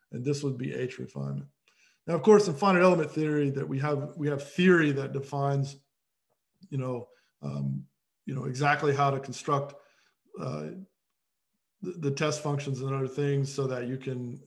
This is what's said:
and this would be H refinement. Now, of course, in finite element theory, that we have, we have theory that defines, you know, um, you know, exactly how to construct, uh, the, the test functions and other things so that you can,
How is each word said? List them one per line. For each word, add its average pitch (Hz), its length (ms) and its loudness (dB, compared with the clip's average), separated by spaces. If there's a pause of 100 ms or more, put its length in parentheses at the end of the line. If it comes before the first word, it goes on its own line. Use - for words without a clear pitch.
(120)
and 123 120 -8
this 143 200 -2
would 131 140 -2
be 120 160 -6
H 127 260 -6
refinement. 69 480 -8 (600)
Now, 165 80 -2
of 165 80 -2
course, 208 240 10
in 156 80 -2
finite 190 260 6
element 170 300 6
theory, 151 400 0
that 135 160 -4
we 135 120 -4
have, 139 360 -2
we 147 140 -2
have 143 120 -2
theory 175 520 6
that 135 180 -4
defines, 139 640 -2 (920)
you 147 80 -4
know, 127 320 -6 (320)
um, 69 420 -6 (420)
you - 80 -8
know, 131 120 -6
exactly 143 500 0
how 139 160 4
to 131 80 -2
construct, 139 560 -4 (640)
uh, 76 280 -8 (1120)
the, 180 180 -8
the 143 120 -2
test 147 300 -2
functions 139 400 -4
and 135 140 -4
other 135 120 -2
things 139 460 -2
so 135 140 -2
that 123 200 -4
you 131 100 -6
can, 127 500 -8